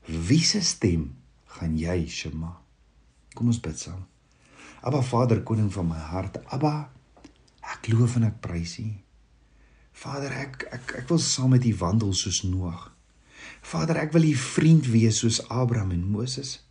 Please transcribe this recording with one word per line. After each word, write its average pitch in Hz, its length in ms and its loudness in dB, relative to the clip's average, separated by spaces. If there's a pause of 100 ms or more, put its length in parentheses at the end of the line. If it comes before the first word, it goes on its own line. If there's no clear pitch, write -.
Wie 82 380 2
se 214 200 0
stem 85 460 0 (480)
gaan 80 200 -4
jy 85 300 -2
shema? 80 460 -10 (800)
Kom 117 160 0
ons - 80 0
bid 82 200 -10
saam. 92 260 -12 (760)
Abba 127 220 0
Vader, 117 400 2
koning 107 300 0
van 90 160 -2
my 80 100 -4 (140)
hart, 95 240 -6 (160)
Abba, 147 360 -2 (800)
ek - 240 -10
loof 117 240 4
en 113 140 4
ek - 160 -8
prys 85 340 -6
U. 110 80 -6 (1120)
Vader, 139 340 -8 (140)
ek, - 260 -14
ek, - 300 -12
ek - 100 -12
wil 170 80 4
saam 131 380 2
met 127 80 4
U 113 160 4
wandel 98 340 2
soos - 300 -2
Noag. 90 400 -4 (760)
Vader, 160 380 -4
ek 156 160 -4
wil 160 140 8
U 143 100 2
vriend 156 520 6
wees 113 320 4
soos 113 260 2
Abraham 117 460 0
en 87 160 -2
Moses. 131 460 -4 (140)